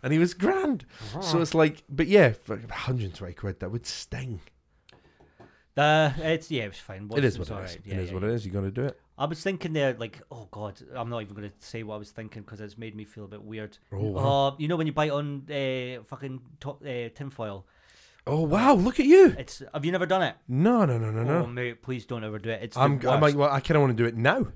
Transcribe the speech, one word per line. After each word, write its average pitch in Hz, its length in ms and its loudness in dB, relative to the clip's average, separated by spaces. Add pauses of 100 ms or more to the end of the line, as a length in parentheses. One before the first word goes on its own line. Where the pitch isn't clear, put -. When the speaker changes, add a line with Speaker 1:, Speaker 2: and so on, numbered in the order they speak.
Speaker 1:
and 135 120 0
he 160 60 4
was 175 140 2
grand. 302 520 0 (220)
Speaker 2:
Uh-huh. 131 140 -10
Speaker 1:
So 170 200 0
it's 160 120 -2
like, 156 360 2
but 147 180 0
yeah, 180 240 8
for - 240 -8
a 113 180 -14
hundred 123 340 -4
and 87 80 -10
twenty 87 180 -12
quid, 98 260 -8
that 92 100 -8
would 113 160 -8
sting. 123 540 -10 (1400)
Speaker 2:
Uh, 151 420 4
it's, 160 340 -2
yeah, 120 140 -4
it 101 40 -8
was - 80 -16
fine. 101 380 -14
Speaker 1:
It 139 100 4
is 98 100 2
Speaker 2:
It 90 40 -10
was 80 100 -8
Speaker 1:
what 101 120 -8
it 95 40 -10
is. 90 60 -12
Speaker 2:
alright. 90 160 -16
Speaker 1:
It 95 80 -8
Speaker 2:
Yeah, 95 60 -4
Speaker 1:
is 90 80 -6
Speaker 2:
yeah, 95 40 -10
Speaker 1:
what 92 100 -4
Speaker 2:
yeah. 107 60 -2
Speaker 1:
it 117 60 -2
is. 107 100 -6
You 92 60 -8
gotta 98 200 -4
do 120 140 -6
it. - 140 -8 (180)
Speaker 2:
I 139 80 -4
was 156 160 -8
thinking 185 320 -4
there, 139 220 0
like, 113 260 -12 (100)
oh 117 200 -16
God, 104 280 -10 (160)
I'm 117 140 -8
not 117 140 -6
even 101 120 -16
gonna 104 240 -12
say - 240 -12
what 107 120 -10
I - 20 -10
was 104 140 -14
thinking 110 320 -16
'cause 104 180 -16
it's 104 160 -14
made 113 180 -14
me 107 100 -12
feel 104 200 -18
a - 20 -20
bit 104 160 -18
weird. 107 340 -14 (140)
Speaker 1:
Oh, 98 100 -8
wow. 139 480 0
Speaker 2:
Uh, 139 100 -8
you 151 80 -4
know 170 80 0
when 160 120 -2
you 151 60 -4
bite 151 180 0
on, 143 400 -6
uh, 127 520 -6
fucking 131 380 -12 (200)
to-, 139 100 -10
uh, 123 440 -10
tinfoil? 110 500 -10 (600)
Speaker 1:
Oh, 151 180 0
wow, 214 300 6
look 214 260 4
at 262 60 4
you. 349 320 10
Speaker 2:
It's, - 240 -14 (120)
have 147 100 -4
you 170 80 0
never 180 140 0
done 185 160 2
it? 139 140 0 (120)
Speaker 1:
No, 196 380 4
no, 123 120 2
no, 110 140 -2
no, 113 120 -2
no. 151 200 2
Speaker 2:
Oh, 131 40 -4
mate, 120 340 -6
please 127 240 -8
don't 113 180 -8
ever 107 160 -8
do 113 120 -6
it. 101 120 -6
It's 117 120 -12
the 127 60 0
Speaker 1:
I'm, 143 120 4 (140)
I 131 100 4
might, 147 40 4
Speaker 2:
worst. 147 160 6
Speaker 1:
well, 143 140 4
I 139 80 0
kinda 151 220 2
wanna 131 120 4
do 113 120 2
it 117 100 -2
now. 151 400 2